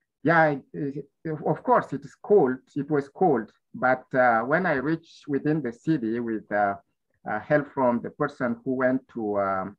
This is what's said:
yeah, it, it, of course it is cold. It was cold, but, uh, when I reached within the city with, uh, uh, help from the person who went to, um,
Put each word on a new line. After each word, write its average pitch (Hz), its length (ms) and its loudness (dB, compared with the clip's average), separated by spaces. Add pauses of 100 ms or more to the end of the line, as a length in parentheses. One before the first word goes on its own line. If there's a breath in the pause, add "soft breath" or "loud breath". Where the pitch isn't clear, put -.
(220)
yeah, 160 280 4
it, 139 120 -4 (600)
it, 156 220 -6
of 165 160 -2
course 240 300 2
it 139 120 -8
is - 180 -20
cold. 139 360 4 (160)
It 139 160 -6
was 143 180 -2
cold, 131 420 0 (240)
but, 127 300 0 (100)
uh, 123 280 4
when 160 240 0
I 160 80 0
reached 151 540 -6
within 147 340 0
the 120 100 -6
city 120 480 -2
with, 113 320 -6
uh, 101 220 2 (540)
uh, 107 120 -4
help 147 320 0
from 120 280 0
the 104 100 -10
person 127 540 -4
who 131 100 -4
went 127 340 0
to, 104 320 -4
um, 98 380 -4